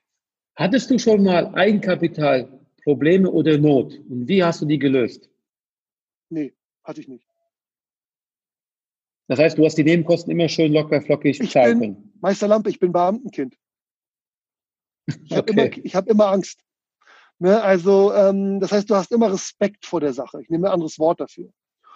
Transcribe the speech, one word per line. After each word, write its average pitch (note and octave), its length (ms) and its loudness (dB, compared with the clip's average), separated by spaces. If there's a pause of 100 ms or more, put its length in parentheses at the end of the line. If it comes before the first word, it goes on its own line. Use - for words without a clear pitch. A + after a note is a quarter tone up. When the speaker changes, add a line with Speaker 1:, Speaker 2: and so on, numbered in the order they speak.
(560)
Speaker 1:
Hattest G3 340 -2
du B3 80 2
schon G#3+ 240 2
mal F3+ 320 0
Eigenkapitalprobleme D#3+ 1800 0
oder D#3 280 2
Not? D3 400 2 (100)
Und B2 200 -10
wie F#3+ 160 2
hast E3 160 -2
du D#3+ 60 -4
die D3 120 0
gelöst? C3 520 -2 (1000)
Speaker 2:
Nee, D3+ 240 -8 (320)
hatte D#3 160 -16
ich - 80 -20
nicht. B2 180 -20 (2000)
Speaker 1:
Das B2+ 100 -2
heißt, D#3 200 2
du D3+ 60 4
hast D3+ 120 0
die D3+ 80 2
Nebenkosten E3 480 0
immer E3+ 160 0
schön D#3 240 0
locker D3+ 300 0
flockig C#3+ 380 -2
Speaker 2:
Ich A2+ 100 -4
Speaker 1:
zahlen A#2 280 4
Speaker 2:
bin, G#2 160 -4
Speaker 1:
können. - 260 -20
Speaker 2:
Meister G3+ 280 -2
Lampe, G#3+ 200 2
ich - 120 -6
bin F3+ 120 0
Beamtenkind. F3 640 -4 (1700)
Ich F3 120 -8
hab G3 120 -2
Speaker 1:
Okay. G#3 180 2
Speaker 2:
immer, - 180 -8
ich - 100 -10
hab F#3+ 140 -4
immer G#3+ 200 4
Angst. F#3+ 320 -4 (800)
Ne, G3+ 240 2
also, G3 500 2
ähm, G3 480 0
das F#3 120 -4
heißt, G#3 180 -2
du G#3+ 60 2
hast F#3 160 -4
immer A3+ 200 2
Respekt - 540 -6
vor E3+ 140 -4
der C#3+ 120 -2
Sache. C3 300 -12
Ich - 80 -12
nehme E3+ 180 -2
ein F#3+ 60 -2
anderes D#3+ 240 -6
Wort D#3+ 220 0
dafür. - 300 -14 (460)